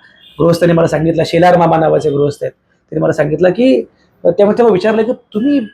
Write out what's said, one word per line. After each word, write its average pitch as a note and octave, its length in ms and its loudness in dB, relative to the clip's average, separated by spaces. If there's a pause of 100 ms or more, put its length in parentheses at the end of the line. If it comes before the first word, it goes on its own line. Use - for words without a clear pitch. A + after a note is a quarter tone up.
(400)
गृहस्थाने E3+ 340 2
मला E3 140 2
सांगितलं, D#3+ 380 -2
शेलार F3 320 2
मामा E3 200 2
नावाचे D#3 320 0
गृहस्थ C#3+ 340 -2
आहेत, C3 80 -8
त्यांनी - 520 -10
मला D#3+ 80 0
सांगितलं D3+ 380 0
की, B3 380 0 (380)
अ, F3+ 40 2
तेव्हा, G3+ 280 2
तेव्हा A#3 160 2
विचारलं G#3+ 300 0
की, A3 80 -4
"तुम्ही C4 500 -4 (120)